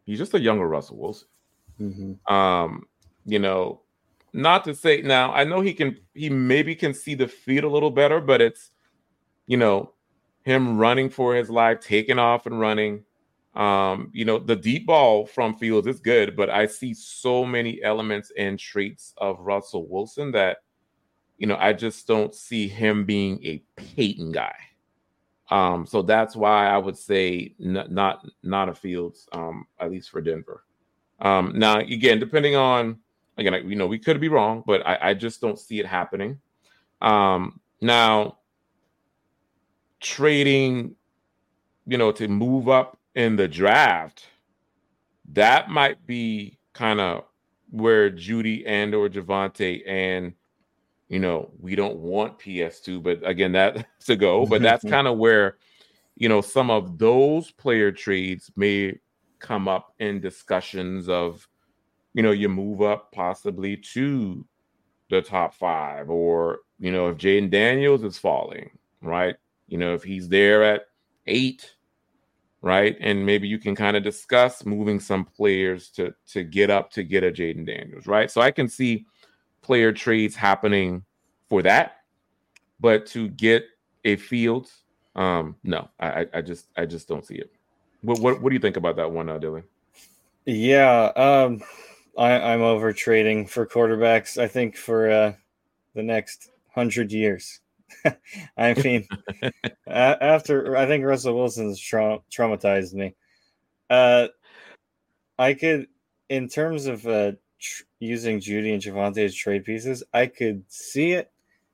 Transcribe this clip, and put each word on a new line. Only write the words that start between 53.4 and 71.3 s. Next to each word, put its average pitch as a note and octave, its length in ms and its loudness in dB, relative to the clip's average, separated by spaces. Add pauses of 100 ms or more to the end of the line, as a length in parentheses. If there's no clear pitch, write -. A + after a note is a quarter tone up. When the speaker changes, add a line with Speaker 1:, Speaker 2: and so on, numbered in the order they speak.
Speaker 1:
that's G2 300 2 (100)
<laughs> - 140 -20
to A#2 100 4
go. G2 280 4
But G#2+ 180 2
that's A#2 220 4
Speaker 2:
<laughs> G#2+ 60 -4
Speaker 1:
kinda C#3 220 2
where, A2 440 4 (600)
you A#2 120 0
know, G#2+ 120 4
some B2 300 0
of F#2 280 0
those C#3 520 2
player A2+ 400 0
trades F#2 680 -6
may G2+ 420 -2 (400)
come G2 300 -6
up F#2 300 -4
in G2+ 220 -4
discussions F#2 880 -8
of, F2 380 -4 (680)
you A#2 80 0
know, A2 80 4
you G2+ 180 0
move G2 340 -4
up G#2 300 -2
possibly F#2+ 640 -8
to B2 680 -6 (640)
the F#2 120 2
top F2+ 320 -4
five, D2+ 560 -6
or, E2+ 500 0 (200)
you F2+ 100 -6
know, F2+ 180 0
if E2 100 -6
Jayden G2 320 2
Daniels B2 520 2
is G2 160 -10
falling, - 520 -4 (320)
right? F2 340 -2 (320)
You E2+ 100 -8
know, F2 160 -2
if E2 80 -6
he's F#2 260 -12
there G2+ 360 6
at G#2 220 2 (400)
eight, C3 500 -4 (840)